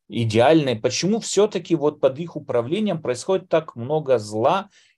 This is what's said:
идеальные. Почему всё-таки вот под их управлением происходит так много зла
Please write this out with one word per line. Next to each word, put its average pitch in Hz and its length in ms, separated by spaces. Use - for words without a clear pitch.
идеальные. 120 640
Почему 165 440
всё-таки 196 560
вот 147 240
под 131 200
их 170 160
управлением 160 640
происходит 185 480
так 160 260
много 131 440
зла 117 500